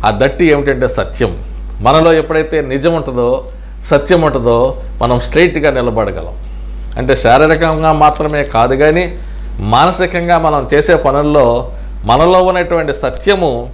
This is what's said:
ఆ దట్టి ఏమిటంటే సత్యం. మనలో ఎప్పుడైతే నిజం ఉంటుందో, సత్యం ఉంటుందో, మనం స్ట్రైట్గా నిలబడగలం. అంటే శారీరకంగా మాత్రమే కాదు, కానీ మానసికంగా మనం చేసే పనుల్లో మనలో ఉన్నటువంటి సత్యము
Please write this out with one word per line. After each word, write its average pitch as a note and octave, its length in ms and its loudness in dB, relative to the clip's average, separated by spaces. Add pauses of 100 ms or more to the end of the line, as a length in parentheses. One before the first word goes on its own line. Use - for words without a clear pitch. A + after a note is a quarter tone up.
ఆ G#2+ 120 2
దట్టి C#3 280 2
ఏమిటంటే C3 420 2
సత్యం. G#2 500 -4 (420)
మనలో D#3+ 320 4
ఎప్పుడైతే D#3 480 0
నిజం C#3 340 -2
ఉంటుందో, B2+ 500 -2 (400)
సత్యం D3+ 380 2
ఉంటుందో, B2 540 0 (260)
మనం A#2+ 180 2
స్ట్రైట్గా D#3 500 2
నిలబడగలం. G#2+ 640 -4 (640)
అంటే B2+ 200 0
శారీరకంగా D#3 760 2
మాత్రమే D3+ 500 2
కాదు, B2 320 0
కానీ D#3 420 2 (440)
మానసికంగా E3+ 760 0
మనం D3+ 360 0
చేసే D3+ 200 4
పనుల్లో C#3 760 2 (320)
మనలో E3 380 4
ఉన్నటువంటి F3 500 0
సత్యము C3+ 800 -2